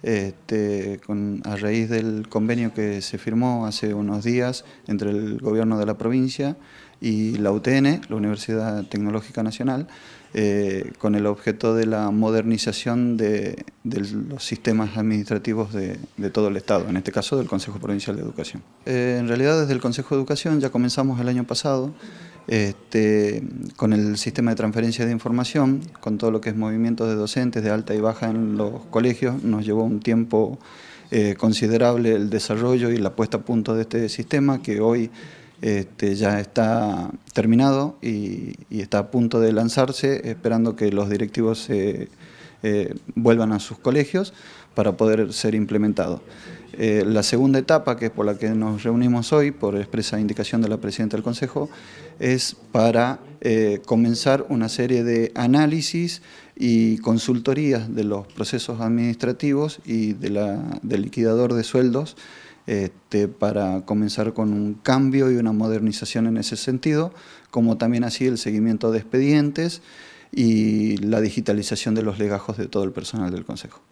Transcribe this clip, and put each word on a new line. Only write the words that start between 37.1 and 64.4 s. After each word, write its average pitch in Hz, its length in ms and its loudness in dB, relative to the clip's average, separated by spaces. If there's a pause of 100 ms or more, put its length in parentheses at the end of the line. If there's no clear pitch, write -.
terminado 135 720 4
y, 104 500 -6 (160)
y 110 120 -4
está 101 180 0
a 104 100 -2
punto 120 300 2
de 110 120 4
lanzarse, 127 800 0
esperando 113 460 0
que 104 160 2
los 101 180 0
directivos 113 540 0
se, 104 460 -2 (520)
eh, 104 320 0 (220)
vuelvan 117 380 4
a 104 60 0
sus - 200 -10
colegios 147 560 0 (400)
para 101 220 2
poder 107 360 2
ser 110 220 -2
implementado. 104 680 0 (560)
Eh, 107 300 2
la 107 160 2
segunda 135 340 4
etapa, 139 380 2
que 113 120 -4
es 113 40 -2
por 104 140 -2
la 104 120 0
que 110 120 -2
nos 107 340 -2
reunimos 120 480 2
hoy, 147 200 4
por 101 260 -2
expresa 107 420 -4
indicación 107 420 -2
de 110 60 2
la 107 80 0
presidenta 107 400 -4
del 107 80 -4
Consejo, 135 460 -4 (500)
es 127 380 0 (160)
para, 117 480 4 (180)
eh, 110 460 2
comenzar 117 640 2
una 113 180 0
serie 120 380 0
de 117 300 2
análisis 151 840 2 (360)
y 113 400 4
consultorías 117 1000 0
de 113 80 0
los 101 240 -4
procesos 117 540 -6
administrativos 120 1040 0
y 110 280 -2
de 101 180 -4
la, 101 500 -2
del 107 220 -2
liquidador 117 500 2
de 117 100 0
sueldos, 127 540 0 (500)
este, 101 600 -2
para 101 560 -2
comenzar 107 480 0
con 107 180 0